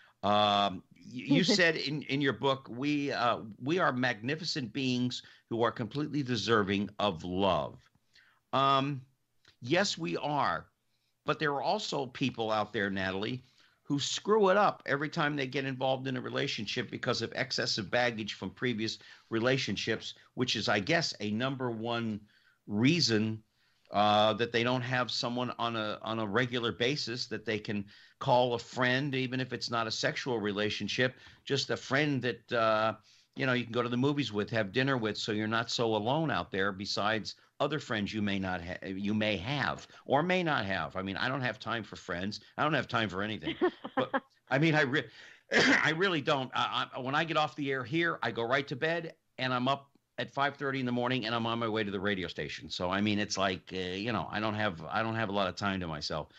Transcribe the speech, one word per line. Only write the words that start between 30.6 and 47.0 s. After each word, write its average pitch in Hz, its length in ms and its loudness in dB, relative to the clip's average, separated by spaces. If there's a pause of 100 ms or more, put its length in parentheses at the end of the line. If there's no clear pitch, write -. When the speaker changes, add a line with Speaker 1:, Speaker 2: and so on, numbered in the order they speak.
Speaker 1:
just 135 260 -2
a 117 60 0
friend 139 460 0
that, 120 300 -4
uh, 110 420 4 (420)
you 135 80 -2
know, 131 80 2
you 120 120 2
can 113 80 -10
go 120 100 2
to 120 60 0
the 120 80 0
movies 135 360 2
with, 104 180 0
have 110 220 0
dinner 131 240 2
with, 107 220 0
so - 140 -2
you're 107 140 0
not 113 240 0
so 113 240 2
alone 131 360 0
out 87 200 -2
there 98 220 0
besides 101 640 -2 (260)
other 147 180 0
friends 107 340 -2
you 107 80 -4
may 101 180 0
not 92 220 -2
ha-, 87 260 -8
you 98 280 -2
may 107 220 2
have 98 500 -2 (200)
or 143 160 4
may 180 200 2
not 143 220 0
have. 95 320 -2
I 95 60 -2
mean, 95 140 -4
I 107 120 -2
don't 135 120 -2
have 123 200 -2
time 113 240 -4
for - 120 -14
friends. 92 440 -6 (180)
I 135 60 2
don't 156 100 2
have 120 140 0
time 110 200 0
for 92 140 -2
anything. 110 380 -4
Speaker 2:
<laughs> 349 40 4 (320)
Speaker 1:
But, - 140 0 (400)
I 131 80 4
mean, 160 160 4
I 151 80 6
re-, 135 220 0 (240)
<clears throat> - 240 -12
I - 440 4
really 175 240 2
don't. 135 320 0
I, 120 400 0
I, 123 80 -8